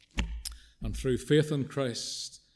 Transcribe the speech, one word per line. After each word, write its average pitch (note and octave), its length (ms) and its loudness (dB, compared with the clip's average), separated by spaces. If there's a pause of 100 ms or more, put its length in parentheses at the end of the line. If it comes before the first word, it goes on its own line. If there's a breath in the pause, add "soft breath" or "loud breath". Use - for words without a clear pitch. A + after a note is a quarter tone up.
(800 loud breath)
And G#2+ 140 -4
through B2+ 220 0
faith D3+ 340 4
in C#3 140 2
Christ, - 760 -4 (160)